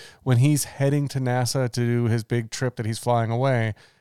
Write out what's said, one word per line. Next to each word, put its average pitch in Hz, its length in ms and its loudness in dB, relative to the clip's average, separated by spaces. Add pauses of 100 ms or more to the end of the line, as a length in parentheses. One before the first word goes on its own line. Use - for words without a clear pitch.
(240)
when 127 140 4
he's 139 260 4
heading 139 460 -2
to 135 100 -6
NASA 127 520 0
to 120 140 -2
do 120 200 0
his 113 180 0
big 117 260 -4
trip - 280 -4
that 113 100 -6
he's 110 100 -4
flying 117 320 0
away. 117 440 0 (280)